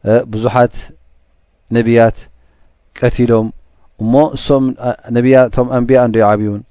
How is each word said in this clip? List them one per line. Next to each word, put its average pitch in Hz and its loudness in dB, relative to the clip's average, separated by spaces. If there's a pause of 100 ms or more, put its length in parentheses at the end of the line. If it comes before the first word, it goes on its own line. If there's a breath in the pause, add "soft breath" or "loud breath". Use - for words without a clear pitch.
እ፣ 107 0 (120)
ብዙሓት 117 -2 (920)
ነቢያት 117 2 (800)
ቀቲሎም 117 0 (520)
እሞ 110 -2 (180)
እሶም፣ 135 -2 (120)
እ፣ 123 -6 (200)
ነቢያ፣ 123 2
እቶም 123 -2
ኣንብያ 127 0
እንዶ 117 0
ይዓብዩን? 104 0 (100)